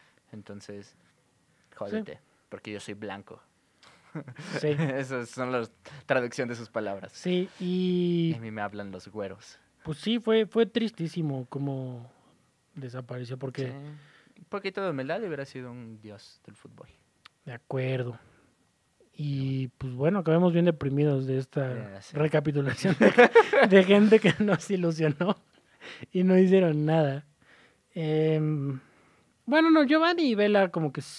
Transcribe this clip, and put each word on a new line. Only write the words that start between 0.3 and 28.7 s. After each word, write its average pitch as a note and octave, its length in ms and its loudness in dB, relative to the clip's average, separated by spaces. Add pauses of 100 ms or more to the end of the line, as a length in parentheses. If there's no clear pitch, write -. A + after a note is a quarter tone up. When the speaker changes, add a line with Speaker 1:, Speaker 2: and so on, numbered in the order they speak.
Speaker 1:
entonces, G2+ 640 -18 (800)
jódete, G#2+ 380 -10
Speaker 2:
Sí. - 40 -20 (300)
Speaker 1:
porque G#2 240 -14
yo G2+ 80 -10
soy G#2 140 -14
blanco". G2 460 -14 (1200)
Speaker 2:
Sí. D3+ 80 -2
Speaker 1:
<laughs> D3 280 -2
Esas B2+ 320 -8
son B2+ 240 -8
las A#2 200 -4 (340)
traducción B2 420 -2
de A#2+ 60 -8
sus A2+ 160 -14
palabras. G2 420 -8
Speaker 2:
Sí, F3+ 360 -4 (120)
y F3+ 720 0
Speaker 1:
Y... - 40 -2
a A2+ 40 -10
mí A2+ 120 -12
me G#2+ 100 -10
hablan G2+ 300 -10
los F#2 160 -16
güeros. G2 500 -12 (240)
Speaker 2:
pues D#3 160 -10
sí, A#3 220 -4
fue, A3 260 0
fue A3+ 200 0
tristísimo D#3+ 840 -4
cómo C3 600 -8 (640)
desapareció, B2+ 640 -12
porque C3 300 -6
Speaker 1:
Sí. B2+ 40 -10 (640)
Un F3 80 -20
poquito G3 360 -6
de F#3 80 -2
humildad D3 320 -4
y A3 40 -8
hubiera C#3 180 -6
sido B2+ 260 -14
un A2+ 300 -16
dios G#2 440 -20
del G2+ 120 -20
fútbol. - 320 -20 (560)
Speaker 2:
De C3+ 80 -14
acuerdo. B2+ 680 -6 (960)
Y, C3+ 520 -4 (100)
pues, C3 160 -8
bueno, D#3 260 0
acabamos E3+ 320 4
bien E3+ 120 4
deprimidos C#3+ 640 0
de C3 120 -2
esta B2+ 560 -6
Speaker 1:
Ya G2 80 -18
sé. - 160 -14
Speaker 2:
recapitulación D3 800 0
de, A#3 320 8
<laughs> A4+ 400 6
de F#3+ 140 10
gente G3+ 340 6
que F#3+ 220 4
nos G3+ 300 0
ilusionó E3+ 680 0 (760)
y F3+ 120 0
no F#3 120 6
hicieron F3+ 480 4
nada. D3+ 400 0 (720)
Em, D#3 840 -2 (640)